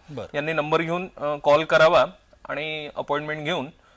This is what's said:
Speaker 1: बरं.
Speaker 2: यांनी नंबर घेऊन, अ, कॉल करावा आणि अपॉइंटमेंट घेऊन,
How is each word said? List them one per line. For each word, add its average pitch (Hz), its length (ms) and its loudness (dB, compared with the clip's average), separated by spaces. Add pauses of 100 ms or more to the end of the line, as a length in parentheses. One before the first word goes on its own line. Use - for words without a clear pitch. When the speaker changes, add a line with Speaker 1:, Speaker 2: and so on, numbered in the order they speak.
(100)
Speaker 1:
बरं. 117 240 -10
Speaker 2:
यांनी 151 180 -4
नंबर 156 300 0
घेऊन, 175 340 -4
अ, 147 260 -6
कॉल 147 220 4
करावा 156 400 6 (440)
आणि 151 480 -8
अपॉइंटमेंट 147 480 -6
घेऊन, 151 260 -4 (260)